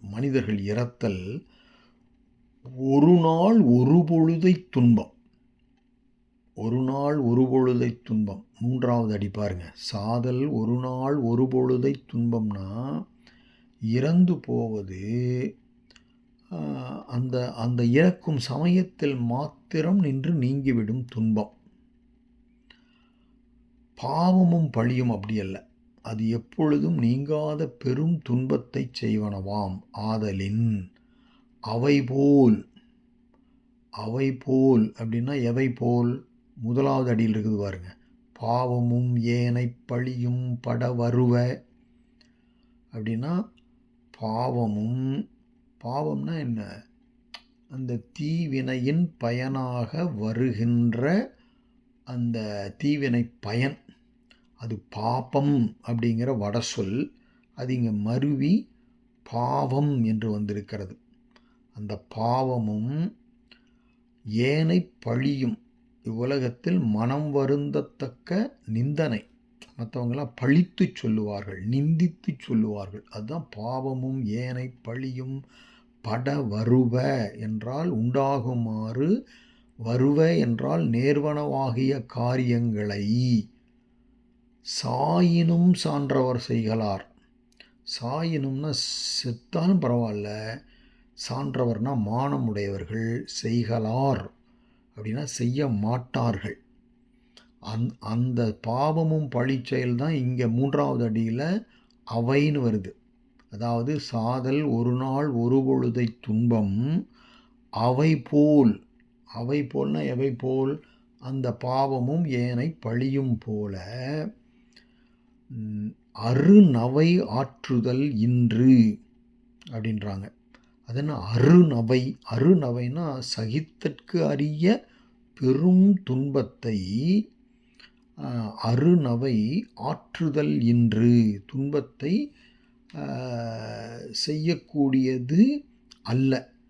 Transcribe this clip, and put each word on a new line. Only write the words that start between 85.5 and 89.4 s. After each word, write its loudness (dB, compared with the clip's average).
சான்றவர் 0
செய்கலார். -2
சாயினும்னா -4
செத்தாலும் 0